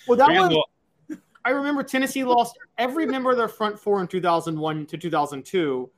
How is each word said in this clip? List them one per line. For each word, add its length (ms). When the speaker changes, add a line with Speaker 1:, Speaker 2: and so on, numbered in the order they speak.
Speaker 1:
Well, 100
that 120
Speaker 2:
Randall 360
Speaker 1:
was, 120
I 60
remember 320
Tennessee 400
lost 340
every 260
member 240
of 80
their 100
front 320
four 220
in 60
two 120
thousand 380
one 300
to 100
two 140
thousand 340
two. 520